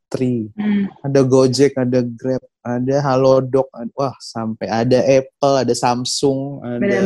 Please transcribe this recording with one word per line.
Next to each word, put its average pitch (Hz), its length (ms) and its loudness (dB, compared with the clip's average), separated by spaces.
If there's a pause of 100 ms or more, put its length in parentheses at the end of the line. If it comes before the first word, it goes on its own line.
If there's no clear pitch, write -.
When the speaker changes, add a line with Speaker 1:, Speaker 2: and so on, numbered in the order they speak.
Speaker 1:
Tri, 123 480 -4
Speaker 2:
Hmm. 202 320 -2 (160)
Speaker 1:
ada 139 240 2
Gojek, 131 480 2
ada 127 320 0
Grab, 123 400 -6 (160)
ada 123 400 -4
Halodoc, 131 720 2
ad-, 117 240 -12
wah, 135 240 -4
sampai 110 480 -8
ada 120 320 2
Apple, 135 640 2
ada 120 80 0
Samsung, 135 880 -2
ada 120 160 -8
Speaker 2:
Benar, - 280 0